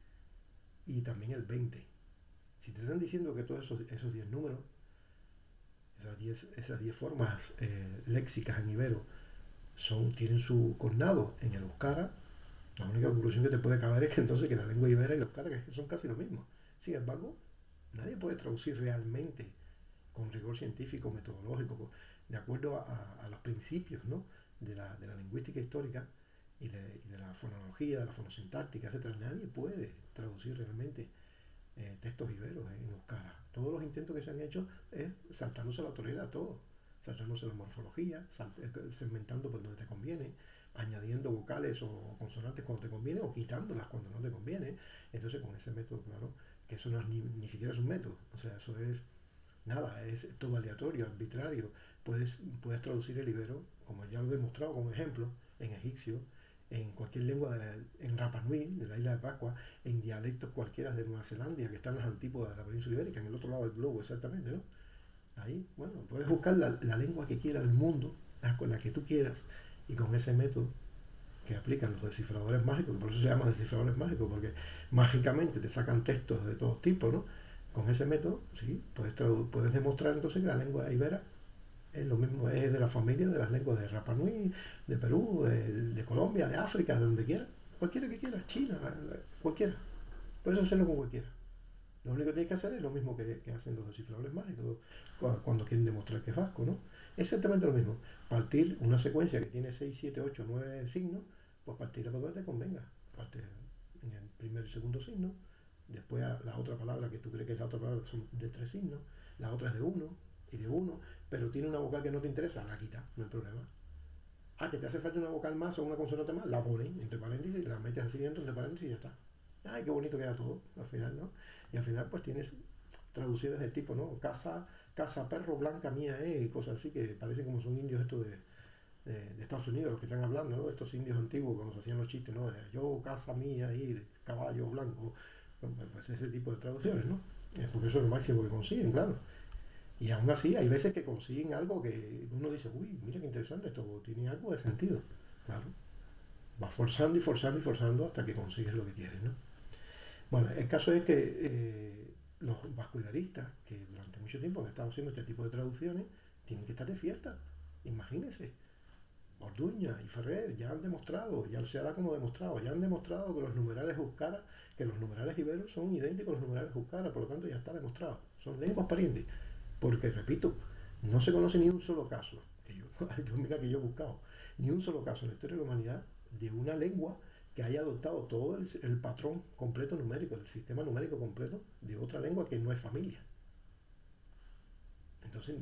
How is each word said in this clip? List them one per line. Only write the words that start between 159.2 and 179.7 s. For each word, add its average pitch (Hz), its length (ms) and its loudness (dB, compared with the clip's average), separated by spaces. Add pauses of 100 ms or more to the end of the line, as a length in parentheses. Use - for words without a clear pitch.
Orduña 131 640 -2
y 113 60 -12
Ferrer 143 480 -4
ya 117 140 -4
han 156 120 -4
demostrado, 175 640 -2
ya 117 180 -2
se 131 180 -4
da 151 120 -2
como 175 200 2
demostrado, 127 480 -2
ya 120 80 -2
han 165 100 0
demostrado 185 540 0
que 147 60 0
los 117 140 -2
numerales 120 440 0
euskara, 160 460 -2 (340)
que 131 60 0
los 110 160 -2
numerales 110 360 -2
iberos 170 360 -2
son 175 180 0
idénticos 170 460 0
a 123 40 -2
los 131 80 -2
numerales 127 280 -2
euskara, 147 360 -2
por 120 100 -2
lo 113 60 -2
tanto 165 200 -4
ya 127 80 -4
está 135 160 -6
demostrado. 143 480 -6 (180)
Son 135 220 -6
lenguas 185 260 2
parientes. 170 400 4 (540)
Porque, 120 300 6
repito, 110 440 2 (480)
no 110 180 8
se 175 120 8
conoce 175 260 8
ni 170 100 10
un 180 120 6
solo 156 260 0
caso, - 340 -6 (240)
que 104 120 -12
yo, 98 80 -10 (160)
<laughs> - 260 -2
yo 110 100 -2
mira 143 220 2
que 127 100 0
yo 131 100 4
he 135 40 0
buscado, 127 380 -4 (380)
ni 131 120 2
un 180 100 4
solo 160 220 0
caso 117 220 -2
en 120 40 -2
la 110 60 -4
historia 143 220 -6
de 160 60 0
la 139 60 -2
humanidad 123 360 -2 (340)
de 110 140 -4
una 131 240 0
lengua 170 420 0 (360)
que 127 100 -2
haya 131 160 2
adoptado 151 440 0
todo 123 320 0
el, 190 120 -2 (140)
el 123 180 4
patrón 147 420 -2 (140)
completo 127 400 0